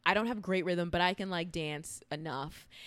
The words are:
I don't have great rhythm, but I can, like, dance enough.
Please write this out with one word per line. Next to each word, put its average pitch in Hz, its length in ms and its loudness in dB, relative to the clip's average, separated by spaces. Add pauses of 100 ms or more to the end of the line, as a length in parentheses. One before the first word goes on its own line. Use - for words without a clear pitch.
I 175 80 6
don't 220 140 4
have 233 140 -2
great 185 220 2
rhythm, 175 260 2
but 175 120 2
I 180 120 6
can, 190 160 -4
like, 175 220 -2
dance 151 480 -6 (140)
enough. 147 520 -6 (200)